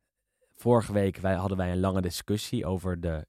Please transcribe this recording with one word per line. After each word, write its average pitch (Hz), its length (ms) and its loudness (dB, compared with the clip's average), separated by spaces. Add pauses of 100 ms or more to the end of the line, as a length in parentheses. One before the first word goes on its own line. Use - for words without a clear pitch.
(560)
vorige 113 380 2
week 98 240 2
wij, 95 180 2
hadden 95 220 -2
wij 90 140 0
een 90 80 0
lange 95 220 2
discussie 104 640 -4
over 90 340 -2
de 82 300 -4